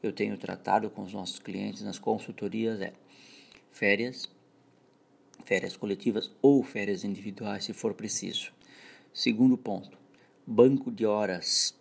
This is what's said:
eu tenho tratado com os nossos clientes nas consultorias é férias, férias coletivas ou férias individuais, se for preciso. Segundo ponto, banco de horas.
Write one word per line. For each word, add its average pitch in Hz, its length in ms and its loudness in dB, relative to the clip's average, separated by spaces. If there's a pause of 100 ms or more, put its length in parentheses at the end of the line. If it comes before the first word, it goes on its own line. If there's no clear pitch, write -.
eu 101 120 -4
tenho 104 260 -2
tratado 101 500 0
com 101 140 -10
os 95 100 -10
nossos 98 280 -8
clientes 101 420 -8
nas 101 160 -6
consultorias 110 800 -4
é - 140 -8 (800)
férias, 113 580 0 (1120)
férias 95 320 0
coletivas 104 540 -2 (100)
ou 139 220 8
férias 101 420 -4
individuais, 101 600 -6
se 110 80 -8
for 101 200 -2
preciso. - 600 -6 (600)
Segundo 127 460 4
ponto, 98 400 -8 (480)
banco 127 440 6
de 107 140 -4
horas. 104 760 0